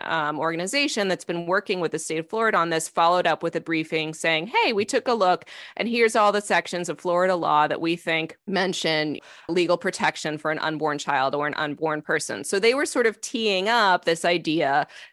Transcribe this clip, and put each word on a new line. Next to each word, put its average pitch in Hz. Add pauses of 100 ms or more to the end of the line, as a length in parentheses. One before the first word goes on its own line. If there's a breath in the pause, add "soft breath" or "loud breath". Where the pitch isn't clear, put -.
um, 151
organization 190
that's 175
been 170
working 185
with 160
the 160
state 160
of 160
Florida 202
on 170
this, 160
followed 175
up 156
with 170
a 165
briefing 156
saying, 165
"Hey, 349
we 202
took 240
a 247
look, 180 (320 loud breath)
and 208
here's 233
all 208
the 208
sections 175
of 147
Florida 180
law 151
that 147
we 165
think 160 (100)
mention 165 (300 loud breath)
legal 170
protection 160
for 156
an 156
unborn 151
child 135
or 147
an 147
unborn 151
person." 147
So 196
they 226
were 285
sort 247
of 214
teeing 208
up 202
this 170
idea 156 (240 loud breath)